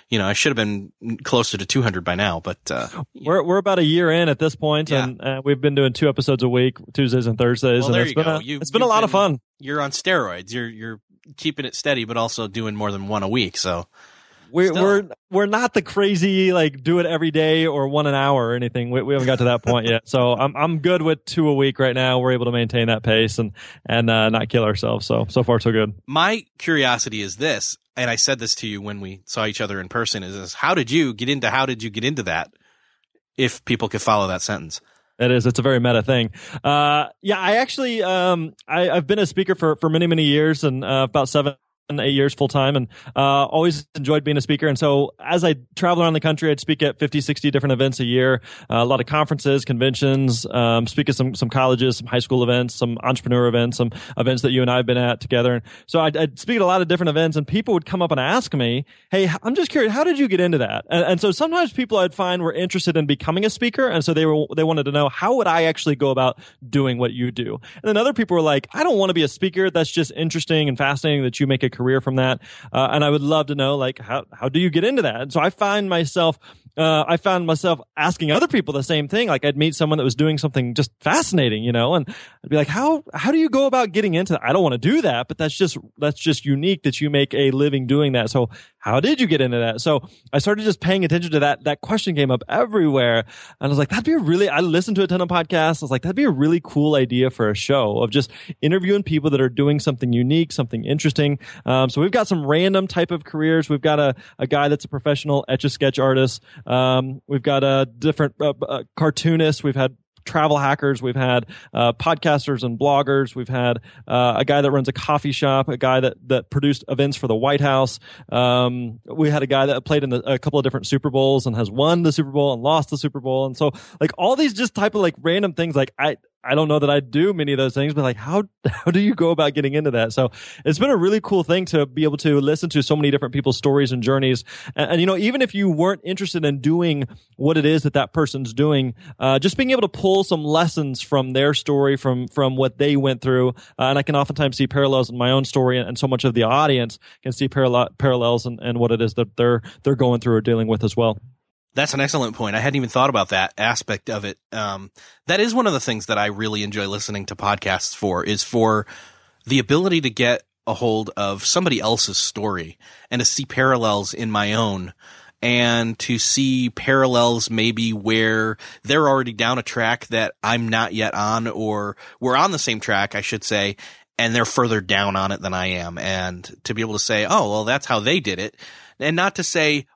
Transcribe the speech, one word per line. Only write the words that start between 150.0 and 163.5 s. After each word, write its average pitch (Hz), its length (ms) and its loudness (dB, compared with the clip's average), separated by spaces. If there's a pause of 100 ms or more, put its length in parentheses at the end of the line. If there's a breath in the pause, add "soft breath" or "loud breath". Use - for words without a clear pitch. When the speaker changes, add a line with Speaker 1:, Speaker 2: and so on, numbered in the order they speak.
Speaker 2:
through 117 140 2
or 110 60 2
dealing 113 260 0
with 110 180 0
as 104 100 -2
well. 113 220 0 (580)
Speaker 1:
That's 143 180 0
an 139 80 -2
excellent 139 340 -2
point. 104 200 -4
I 110 40 -2
hadn't 135 180 -2
even 127 120 -2
thought 131 220 2
about 101 180 0
that 95 280 0
aspect 110 520 -4
of 104 160 -6
it. 98 140 -10 (120)
Um, 98 400 -8 (360 loud breath)
that 180 120 2
is 220 140 0
one 240 140 2
of 196 40 4
the 139 80 0
things 110 280 -4
that 107 100 0
I 104 80 2
really 104 380 -4
enjoy 101 240 -4
listening 104 400 -8
to 101 80 -12
podcasts 101 600 -2
for, 90 280 -2
is 104 200 -2
for 110 440 2 (580 loud breath)
the 135 140 0
ability 165 420 2
to 135 80 -2
get 120 340 0 (220)
a 113 80 -4
hold 110 420 -2
of 98 300 -4
somebody 180 340 0
else's 107 380 -2
story 95 640 -4 (320 loud breath)
and 123 100 -2
to 117 40 0
see - 200 -2
parallels 117 680 0